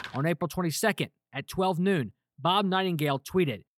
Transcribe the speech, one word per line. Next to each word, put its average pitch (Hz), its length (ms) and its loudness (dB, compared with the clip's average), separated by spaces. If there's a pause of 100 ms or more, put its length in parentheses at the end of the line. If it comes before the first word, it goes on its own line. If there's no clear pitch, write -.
(140)
On 135 120 -2
April 170 220 0
twenty-second 170 640 -2 (220)
at 139 140 -10
twelve 190 300 0
noon, 175 360 2 (260)
Bob 180 260 2
Nightingale 175 540 0
tweeted, 151 440 0 (140)